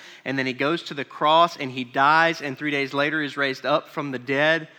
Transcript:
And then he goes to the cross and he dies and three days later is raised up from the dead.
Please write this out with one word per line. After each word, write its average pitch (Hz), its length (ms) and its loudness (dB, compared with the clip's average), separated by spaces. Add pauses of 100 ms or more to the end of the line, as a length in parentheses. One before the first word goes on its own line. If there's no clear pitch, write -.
(260)
And 135 120 -4
then 131 80 -2
he 131 80 -2
goes 143 300 -2
to - 100 -12
the 139 120 -8
cross 160 520 2
and 131 140 -6
he 127 120 -6
dies 151 580 4
and 143 160 -8
three 151 140 -6
days 139 220 -4
later 147 280 0
is 139 160 -6
raised 135 280 -2
up 147 240 0
from 143 220 -8
the 127 80 -6
dead. 151 480 0 (120)